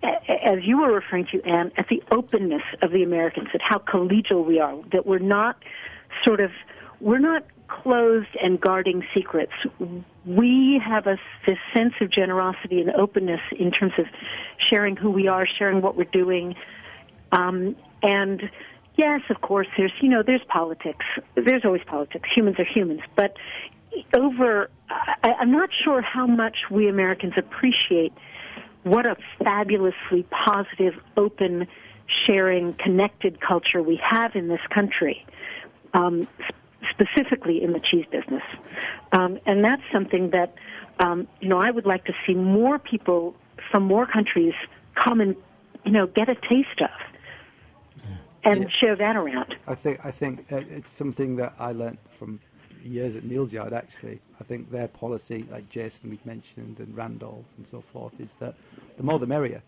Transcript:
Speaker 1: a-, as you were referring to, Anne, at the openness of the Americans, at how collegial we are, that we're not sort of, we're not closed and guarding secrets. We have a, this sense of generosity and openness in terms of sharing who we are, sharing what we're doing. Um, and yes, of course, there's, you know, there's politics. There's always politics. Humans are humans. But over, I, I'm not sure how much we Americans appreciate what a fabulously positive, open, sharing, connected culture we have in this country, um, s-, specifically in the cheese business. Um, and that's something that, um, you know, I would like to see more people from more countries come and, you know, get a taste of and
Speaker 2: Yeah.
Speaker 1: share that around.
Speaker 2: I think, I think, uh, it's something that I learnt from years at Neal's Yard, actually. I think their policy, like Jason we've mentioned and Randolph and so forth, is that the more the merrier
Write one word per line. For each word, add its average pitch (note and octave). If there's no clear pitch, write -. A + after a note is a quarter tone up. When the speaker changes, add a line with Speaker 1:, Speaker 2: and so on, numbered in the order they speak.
Speaker 1:
a-, -
as F#3+
you A#3
were D4
referring F#3
to, F#3+
Anne, F3
at A3
the -
openness G3+
of E3+
the F#3
Americans, E3+
at F3
how G#3
collegial F#3
we D#3+
are, C#3+
that F#3
we're F#3+
not G3+
sort G#3+
of, F#3+
we're A3+
not D#4
closed A#3
and F#3
guarding F#3
secrets. F#3
We B3
have G#3+
a, G3
this F#3+
sense A#3+
of G3
generosity F#3
and E3+
openness F#3+
in F3
terms F#3
of E3
sharing G#3
who G3+
we F#3+
are, F#3
sharing G3
what F#3
we're F3
doing. F3+
Um, F#3
and G3
yes, D4
of -
course, G3
there's, F#3+
you C#4
know, A#3+
there's -
politics. E3
There's A#3+
always F#3
politics. D3
Humans G#3
are F3+
humans. E3+
But G3+
over, A#3+
I, -
I'm A#3+
not E4
sure C#4
how B3+
much A#3
we G#3
Americans F#3+
appreciate F#3
what A3
a A3
fabulously G3
positive, G3
open, F#3
sharing, F#3
connected F#3+
culture F3
we E3
have A3+
in E3+
this E3+
country, F#3+
um, F3
s-, -
specifically G#3
in F3
the -
cheese E3+
business. -
Um, F#3
and G3+
that's B3+
something F#3
that, F3
um, F3
you F#3+
know, F#3
I G#3+
would A3+
like F#3
to F3+
see F#3+
more G3+
people F3
from G3+
more G3
countries F3
come A3+
and, G3
you G3+
know, G3+
get G#3+
a B3
taste -
of D3
and G3+
Speaker 2:
Yeah. F#3
Speaker 1:
share G#3+
that G#3
around. C#3
Speaker 2:
I C3
think, C3+
I C#3
think, C3
uh, C#3+
it's D3+
something C3+
that B2
I A#2+
learnt A#2
from A2
years B2
at A2+
Neal's B2
Yard, A2
actually. A2+
I -
think A#2
their A#2+
policy, A#2
like A2
Jason A2+
we've G#2+
mentioned A2+
and A2
Randolph A2+
and -
so A#2+
forth, A#2
is A2+
that B2
the -
more D3+
the B2
merrier B2